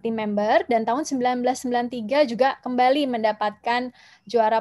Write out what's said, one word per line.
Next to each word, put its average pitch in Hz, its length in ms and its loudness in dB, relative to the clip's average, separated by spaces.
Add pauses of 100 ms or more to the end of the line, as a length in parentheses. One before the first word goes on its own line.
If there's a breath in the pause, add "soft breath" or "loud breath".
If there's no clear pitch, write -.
tim 226 160 -4
member, 214 480 0
dan 226 160 2
tahun 247 240 -2
sembilan 247 320 -2
belas 247 240 -2
sembilan 240 240 -2
tiga 254 400 0
juga 240 320 0
kembali 254 480 2
mendapatkan 220 800 -2 (400 loud breath)
juara 220 340 2